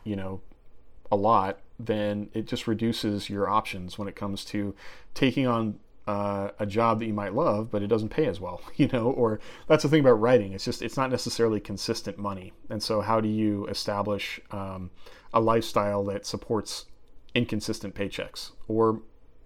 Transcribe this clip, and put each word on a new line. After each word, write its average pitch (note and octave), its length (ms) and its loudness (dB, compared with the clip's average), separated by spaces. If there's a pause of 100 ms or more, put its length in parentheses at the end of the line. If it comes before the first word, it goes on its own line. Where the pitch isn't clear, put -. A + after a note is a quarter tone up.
you G#2 140 -4
know, F#2+ 240 -4 (720)
a G#2 40 4
lot, G2+ 420 4 (200)
then G#2 540 -2
it A2 140 -4
just - 200 -4
reduces A2 640 0
your G2 200 0
options G2 500 0
when G2+ 100 -6
it - 80 -12
comes G2+ 300 -4
to G2+ 280 -2 (380)
taking C3 340 2
on, A2+ 320 0 (280)
uh, G2+ 520 -2
a G#2+ 80 -2
job A2 320 2
that A2+ 80 -2
you G#2+ 80 -2
might G2+ 200 -4
love, A#2 360 2
but G#2 120 -2
it G#2 40 -2
doesn't A2 240 2
pay D3+ 160 2
as F#2+ 140 -2
well, - 280 -8
<laughs> - 80 -10
you C#3+ 120 6
know, A#2+ 220 2
or A#2 300 2 (260)
that's D3+ 160 6
the D3+ 60 4
thing D3+ 120 6
about B2 200 8
writing. G#2+ 320 6
It's F#2+ 120 -8
just, - 160 -4
it's A#2 160 -6
not C3 140 0
necessarily A#2 500 0
consistent G2+ 580 -6
money. G2 340 -8 (180)
And G#2+ 120 -6
so G#2+ 180 0
how A2 200 2
do G#2+ 80 0
you G#2+ 380 0
establish, G2+ 720 -4 (100)
um, F#2+ 400 -8 (420)
a A#2 80 4
lifestyle A2 640 2
that G2+ 200 -4
supports - 640 -4 (480)
inconsistent A2 600 -2
paychecks? - 580 -8 (160)
Or, A2 340 4 (440)